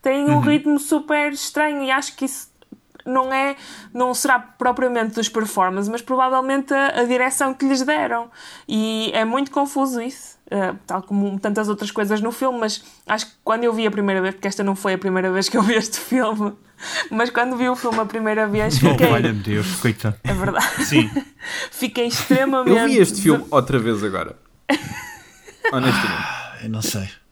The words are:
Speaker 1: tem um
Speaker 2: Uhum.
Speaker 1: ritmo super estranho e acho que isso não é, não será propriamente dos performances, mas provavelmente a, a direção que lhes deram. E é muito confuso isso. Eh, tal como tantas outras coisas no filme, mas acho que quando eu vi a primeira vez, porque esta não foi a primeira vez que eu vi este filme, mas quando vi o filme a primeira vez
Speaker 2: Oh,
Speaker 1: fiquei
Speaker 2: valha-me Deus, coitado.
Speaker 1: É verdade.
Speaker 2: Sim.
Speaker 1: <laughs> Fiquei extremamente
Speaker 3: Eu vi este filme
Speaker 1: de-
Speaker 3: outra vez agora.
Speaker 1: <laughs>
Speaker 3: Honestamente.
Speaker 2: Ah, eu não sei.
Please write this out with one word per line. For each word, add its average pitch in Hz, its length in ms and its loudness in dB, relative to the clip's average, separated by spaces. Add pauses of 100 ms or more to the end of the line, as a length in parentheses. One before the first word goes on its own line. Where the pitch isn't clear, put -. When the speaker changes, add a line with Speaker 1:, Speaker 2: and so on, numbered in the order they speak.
Speaker 1:
tem 277 300 0
um 294 60 6
Speaker 2:
Uhum. - 40 6
Speaker 1:
ritmo 294 380 2
super 294 540 0
estranho 294 500 -2
e 262 80 -2
acho 269 260 0
que - 100 -4
isso - 280 -10 (500)
não 262 280 0
é, 269 220 0 (400)
não 247 200 0
será 254 260 2
propriamente 240 760 0
dos 226 140 -2
performances, 202 600 0
mas 233 140 -4
provavelmente 262 720 0
a, 269 280 2
a - 20 4
direção 254 500 0
que 269 100 -2
lhes 269 180 2
deram. 247 460 -2 (400)
E 220 460 -2
é 220 100 2
muito 269 280 -2
confuso 277 480 0
isso. - 340 -10 (160)
Eh, 190 240 -2 (120)
tal 185 160 -4
como 202 380 -2
tantas 208 280 -2
outras 208 240 -4
coisas 214 280 0
no 226 120 -2
filme, 254 260 -2
mas 220 240 -4 (240)
acho 220 200 -2
que - 60 -20 (120)
quando 226 200 0
eu 233 80 2
vi 226 140 -2
a 208 60 2
primeira 202 300 2
vez, 190 120 -2
porque 190 140 -8
esta 196 160 -4
não 196 120 2
foi 196 180 0
a 185 40 -4
primeira 185 340 0
vez 190 160 0
que - 80 -2
eu 220 60 4
vi 220 120 4
este 220 240 0
filme, 214 540 -2 (580)
mas 233 200 0
quando 247 260 0
vi 254 120 2
o 254 80 2
filme 233 240 -2
a 220 60 0
primeira 220 400 0
vez 208 360 0
Speaker 2:
Oh, 170 80 8
Speaker 1:
fiquei - 180 4
Speaker 2:
valha-me 113 320 2
Deus, 104 360 -2
coitado. 110 480 0
Speaker 1:
É - 80 0
verdade. 190 520 0
Speaker 2:
Sim. 214 240 4 (340)
Speaker 1:
<laughs> - 300 -10
Fiquei 240 360 -2
extremamente 262 680 2
Speaker 3:
Eu 254 100 2
vi 269 120 4
este - 240 4
filme 151 200 4
Speaker 1:
de- - 80 -14
Speaker 3:
outra 131 280 2
vez 110 260 0
agora. 92 320 -4 (340)
Speaker 1:
<laughs> 285 60 4 (960)
Speaker 3:
Honestamente. 127 500 0
Speaker 2:
Ah, - 400 -10
eu 113 80 -8
não 110 120 -4
sei. 98 260 -4 (240)